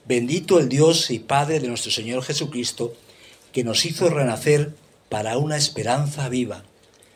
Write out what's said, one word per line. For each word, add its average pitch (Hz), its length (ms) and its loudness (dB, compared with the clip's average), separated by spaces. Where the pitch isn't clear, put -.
"Bendito 143 540 2
el 135 100 4
Dios 156 400 4
y 117 100 -4
Padre 147 400 0
de 131 80 -4
nuestro 117 220 -6
Señor 120 340 -4
Jesucristo, 131 680 -4
que 127 120 0
nos 113 220 0
hizo 170 240 0
renacer 147 640 2
para 110 300 -2
una 151 180 -2
esperanza 139 720 -2
viva, 120 340 -4